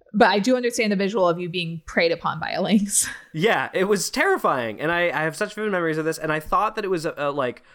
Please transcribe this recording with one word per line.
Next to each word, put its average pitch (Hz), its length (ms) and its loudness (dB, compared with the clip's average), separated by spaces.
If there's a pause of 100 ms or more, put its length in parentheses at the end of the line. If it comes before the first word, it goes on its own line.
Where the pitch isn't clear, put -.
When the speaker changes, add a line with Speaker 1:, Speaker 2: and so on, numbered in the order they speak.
(140)
Speaker 1:
But 214 160 6
I 202 100 4
do 247 160 2
understand 240 360 0
the 202 60 2
visual 196 300 2
of 170 120 2
you 175 100 -6
being 165 360 -6
preyed 170 260 2
upon 160 280 -4
by 52 120 -6
a 165 100 -2
lynx. 196 480 2 (120)
<laughs> - 120 -20
Speaker 2:
Yeah, 160 400 2
it 180 120 2
was 196 240 0
terrifying. 175 720 0
And 156 100 0
I, 175 180 2
I 147 140 -2
have 156 120 -4
such 208 180 -6
vivid 214 180 -4
memories 165 260 0
of 156 80 -2
this. 160 120 -2
And 156 140 -4
I 156 80 0
thought 202 360 0
that 220 100 -4
it - 40 -4
was 170 160 -2
a, 156 120 -2
a, 143 140 -2
like, 131 320 -4 (120)